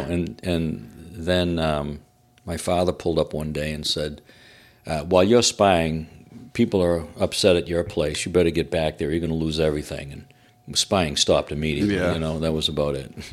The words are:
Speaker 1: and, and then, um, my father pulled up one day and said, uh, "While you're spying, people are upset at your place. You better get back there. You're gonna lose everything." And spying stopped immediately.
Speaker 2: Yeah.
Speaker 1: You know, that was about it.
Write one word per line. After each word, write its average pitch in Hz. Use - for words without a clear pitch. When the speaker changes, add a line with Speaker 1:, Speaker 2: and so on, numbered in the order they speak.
Speaker 1:
and, 85
and 82
then, 85
um, 73
my 85
father 90
pulled 85
up 76
one 78
day 76
and 76
said, 76
uh, 78
"While 90
you're 117
spying, 82
people 113
are 85
upset 95
at 82
your 85
place. 78
You 92
better 85
get 80
back 78
there. 78
You're 82
gonna 82
lose 80
everything." 73
And -
spying 85
stopped 76
immediately. 78
Speaker 2:
Yeah. 90
Speaker 1:
You 82
know, 80
that 80
was 78
about 73
it. 69